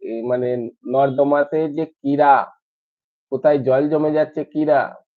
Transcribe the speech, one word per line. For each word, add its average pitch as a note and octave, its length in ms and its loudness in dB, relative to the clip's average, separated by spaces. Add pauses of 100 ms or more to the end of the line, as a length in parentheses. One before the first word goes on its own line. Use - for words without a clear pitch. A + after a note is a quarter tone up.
এ, A2+ 220 -8
মানে B2 480 -2 (160)
নর্দমাতে C#3+ 840 0
যে D#3 140 -6
কীড়া, C#3 640 2 (800)
কোথায় D3 280 2
জল C#3 300 0
জমে D3+ 240 0
যাচ্ছে D3+ 320 -2
কীড়া, D3 500 0 (220)